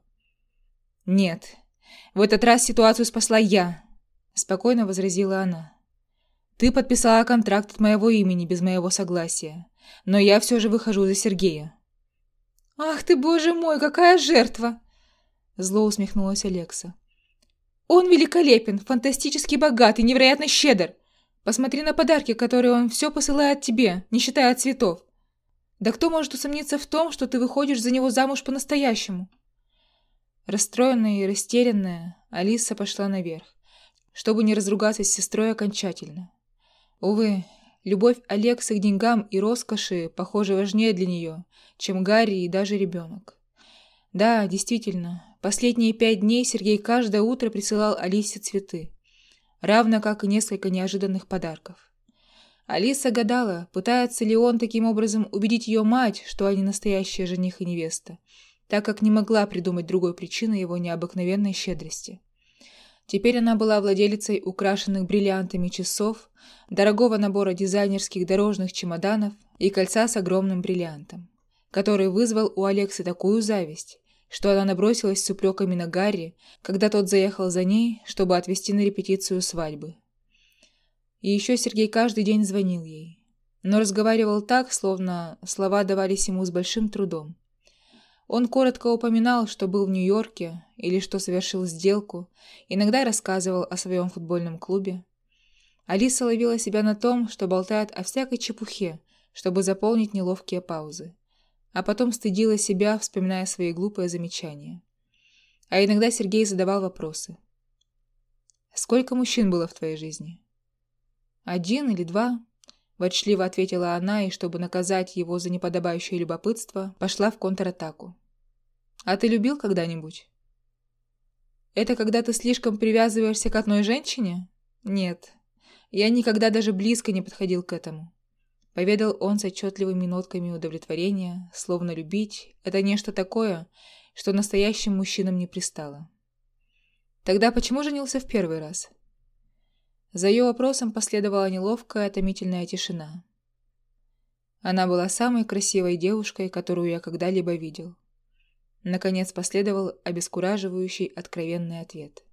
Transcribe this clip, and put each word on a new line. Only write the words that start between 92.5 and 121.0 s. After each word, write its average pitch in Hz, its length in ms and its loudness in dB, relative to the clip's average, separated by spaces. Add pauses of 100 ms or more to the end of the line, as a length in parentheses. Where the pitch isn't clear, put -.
иногда 214 360 2
рассказывал 190 580 -2
о 185 140 -8
своем 180 340 -4
футбольном 170 480 -6
клубе. 185 460 -6 (800)
Алиса 247 380 0
ловила 233 340 0
себя 214 240 -2
на 214 140 2
том, 240 320 0
что - 180 -6
болтает 185 460 -2
о 185 100 -10
всякой 262 360 -4
чепухе, 202 600 -8 (320)
чтобы 185 300 -2
заполнить 208 520 0
неловкие 185 460 -4
паузы, 160 560 -12 (560)
а 185 100 -6
потом 208 280 0
стыдила 214 460 0
себя, 208 420 0
вспоминая 185 460 -4
свои 175 280 -4
глупые 185 360 -4
замечания. 170 760 -10 (840)
А 190 160 4
иногда 214 260 4
Сергей 214 340 2
задавал 196 360 0
вопросы. 170 560 -8 (1400)
«Сколько 254 420 -2
мужчин 233 360 0
было 170 160 0
в - 80 -14
твоей 156 220 -8
жизни?» 156 440 -14 (1040)
«Один 190 460 -2
или 180 120 -2
два», 226 380 -2 (580)
ворчливо 190 460 0
ответила 185 500 -2
она, 196 300 -2
и, 185 60 -2
чтобы 175 280 -8
наказать 180 580 -4
его 175 220 -4
за 175 120 -6
неподобающее 175 680 -4
любопытство, 190 800 -6
пошла 196 320 0
в - 80 -10
контратаку. 180 800 -6 (880)
«А 185 120 0
ты 226 120 2
любил 233 300 2
когда-нибудь?» 165 720 -6 (1400)